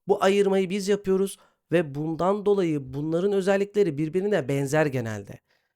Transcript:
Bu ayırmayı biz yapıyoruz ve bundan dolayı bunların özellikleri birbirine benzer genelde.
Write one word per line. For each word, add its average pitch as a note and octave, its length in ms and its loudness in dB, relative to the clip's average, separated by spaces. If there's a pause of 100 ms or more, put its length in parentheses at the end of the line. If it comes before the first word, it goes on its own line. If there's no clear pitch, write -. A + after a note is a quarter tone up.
Bu G3 160 2
ayırmayı G3 460 4
biz F#3+ 180 -4
yapıyoruz G3 500 0 (340)
ve D#3 240 0
bundan E3 500 -2
dolayı E3 480 0
bunların E3 380 -2
özellikleri G3 680 0
birbirine E3 500 -2
benzer C#3 380 0
genelde. A#2 540 -6 (360)